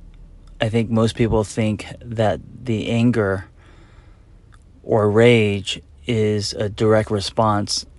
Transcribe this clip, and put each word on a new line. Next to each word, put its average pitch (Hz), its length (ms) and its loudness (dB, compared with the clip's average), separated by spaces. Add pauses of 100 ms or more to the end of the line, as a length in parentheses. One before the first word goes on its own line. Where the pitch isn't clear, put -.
(600)
I 117 80 0
think 110 220 -2
most 110 260 0
people 110 280 0
think 107 420 -4 (180)
that 107 360 -2 (240)
the 110 260 -4
anger 110 560 0 (1400)
or 107 300 2
rage 107 680 4 (280)
is 107 460 -2
a 107 160 -6
direct 110 420 2
response 104 760 -2 (140)